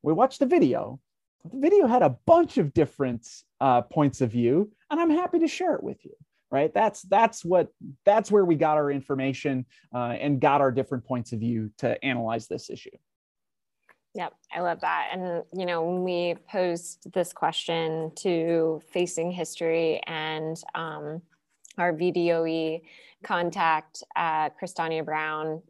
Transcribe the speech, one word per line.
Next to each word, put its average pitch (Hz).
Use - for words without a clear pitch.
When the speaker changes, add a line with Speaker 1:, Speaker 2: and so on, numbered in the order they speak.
Speaker 1:
We 151
watched 240
the 277
video. 139
The 233
video 339
had 233
a 135
bunch 330
of 156
different, 131
uh, 123
points 147
of 123
view, 123
and 302
I'm 339
happy 349
to 320
share 349
it -
with -
you," -
right? 147
That's, 208
that's 214
what, 170
that's 208
where 202
we 170
got 151
our 147
information, 135
uh, 120
and 143
got 143
our 131
different 135
points 123
of 110
view 113
to -
analyze 117
this -
issue. -
Speaker 2:
Yep, 180
I 175
love 170
that. 160
And, 180
you 185
know, 170
when 180
we 175
posed 180
this 180
question 160
to 165
Facing 175
History 165
and, 156
um, 156
our 175
V 170
D 170
O 165
E 160
contact, 170
uh, 156
Christania 160
Brown, 156